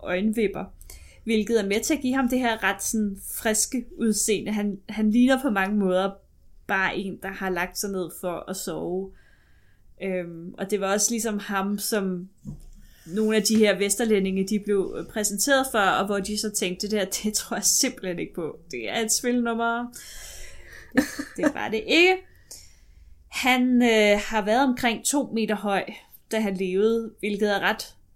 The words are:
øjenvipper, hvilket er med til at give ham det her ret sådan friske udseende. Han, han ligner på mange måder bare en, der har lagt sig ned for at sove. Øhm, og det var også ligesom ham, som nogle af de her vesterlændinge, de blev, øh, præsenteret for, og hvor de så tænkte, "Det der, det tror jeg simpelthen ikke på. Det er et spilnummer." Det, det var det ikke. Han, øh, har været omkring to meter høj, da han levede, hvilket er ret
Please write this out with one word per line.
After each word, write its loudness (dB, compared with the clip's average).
øjenvipper, 0
hvilket 2
er -2
med 0
til 0
at -2
give 0
ham 2
det 2
her 0
ret 0
sådan -2
friske -2
udseende. 0
Han, -2
han 0
ligner 6
på 0
mange 0
måder 2
bare -2
en, -6
der -8
har -6
lagt -4
sig -4
ned -4
for -6
at -6
sove. -6
Øhm, -6
og -6
det 0
var 0
også 2
ligesom -2
ham, -2
som -2
nogle 2
af 4
de 4
her 6
vesterlændinge, 2
de 0
blev, 0
øh, -8
præsenteret 2
for, 2
og 4
hvor -2
de -4
så -2
tænkte, -4
"Det -6
der, 0
det 0
tror -4
jeg -6
simpelthen 0
ikke -8
på. -8
Det -8
er -2
et 0
spilnummer." 0
Det, 4
det 2
var -6
det -2
ikke. 6
Han, 4
øh, 6
har -2
været 4
omkring 0
to 0
meter 0
høj, -2
da 0
han -2
levede, 2
hvilket 0
er 2
ret -2